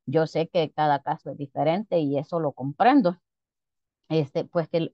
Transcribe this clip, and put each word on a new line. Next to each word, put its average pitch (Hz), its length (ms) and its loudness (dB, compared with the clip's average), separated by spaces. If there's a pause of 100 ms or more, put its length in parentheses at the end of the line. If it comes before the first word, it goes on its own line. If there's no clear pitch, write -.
Yo 151 220 0
sé - 220 -4
que 170 220 0
cada 147 300 0
caso - 300 -8
es 175 60 -12
diferente 160 640 -2
y 143 180 0
eso 165 240 -4
lo 143 100 -2
comprendo. 175 680 2 (920)
Este, 160 340 -2
pues 160 260 -4
que, 165 240 -2